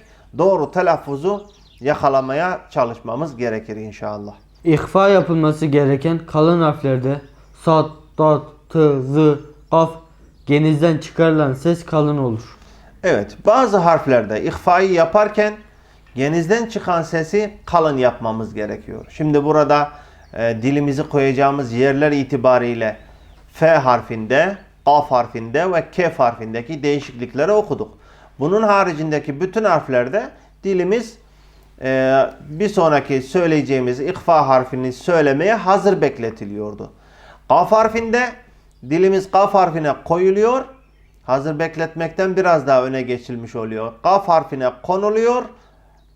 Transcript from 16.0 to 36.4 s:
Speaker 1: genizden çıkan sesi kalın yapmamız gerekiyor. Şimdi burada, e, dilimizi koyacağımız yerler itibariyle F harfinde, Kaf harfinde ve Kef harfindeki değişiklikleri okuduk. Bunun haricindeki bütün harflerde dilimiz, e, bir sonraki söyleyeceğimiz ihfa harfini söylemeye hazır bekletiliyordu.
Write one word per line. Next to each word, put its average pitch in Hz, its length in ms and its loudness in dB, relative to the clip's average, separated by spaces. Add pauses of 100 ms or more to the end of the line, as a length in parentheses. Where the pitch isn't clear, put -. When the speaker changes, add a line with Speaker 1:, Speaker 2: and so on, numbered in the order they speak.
Speaker 1:
genizden 165 500 0
çıkan 185 360 -4
sesi 175 520 -2 (120)
kalın 160 320 2
yapmamız 113 560 -2
gerekiyor. 104 560 -10
Şimdi 147 340 0
burada, 147 460 2 (440)
e, 117 280 -2
dilimizi 143 480 -2
koyacağımız 139 640 0
yerler 139 380 2
itibariyle 120 960 0 (500)
F 160 120 2
harfinde, 131 880 2 (280)
Kaf 143 260 2
harfinde 123 640 -2
ve 160 180 0
Kef 170 280 -2
harfindeki 120 640 -4
değişiklikleri 139 680 -4
okuduk. 208 460 -2 (420)
Bunun 202 240 0
haricindeki 156 800 -2
bütün 190 220 -4
harflerde 151 680 0 (340)
dilimiz, 196 540 -2 (640)
e, 131 400 2 (280)
bir 180 200 -2
sonraki 151 520 2
söyleyeceğimiz 135 760 0
ihfa 156 480 0
harfini 127 460 0
söylemeye 160 600 2
hazır 190 480 2
bekletiliyordu. 107 880 -6 (580)